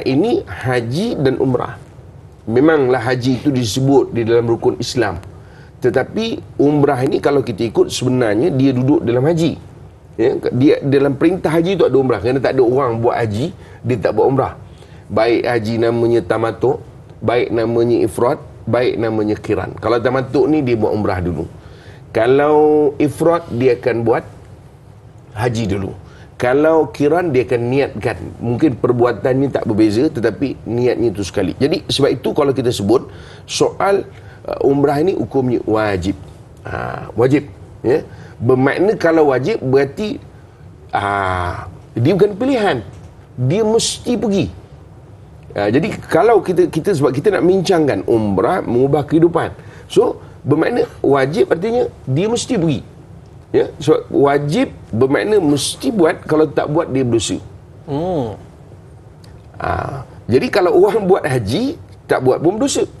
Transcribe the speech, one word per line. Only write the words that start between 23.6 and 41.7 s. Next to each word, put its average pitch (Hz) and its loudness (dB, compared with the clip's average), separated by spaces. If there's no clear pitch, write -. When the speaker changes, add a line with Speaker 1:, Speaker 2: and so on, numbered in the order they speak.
Speaker 1:
akan 117 -2
buat 123 0
haji 113 -2
dulu. 95 -4
Kalau 147 4
kiran, 160 0
dia 123 2
akan 123 -2
niatkan. 123 -2
Mungkin 120 0
perbuatannya 127 2
tak - -2
berbeza, 110 2
tetapi 113 -2
niatnya 120 0
itu 90 -8
sekali. 92 -4
Jadi, 151 0
sebab 135 0
itu 139 -4
kalau 143 0
kita 120 -2
sebut, 107 0
soal, - 0
uh, - -8
umrah 139 2
ni 190 2
hukumnya 127 -2
wajib. 101 -2
Ha, - -10
wajib. 131 2
Ya? 127 2
Bermakna 131 2
kalau 160 2
wajib, 135 0
berarti, 139 0
ah, 95 -2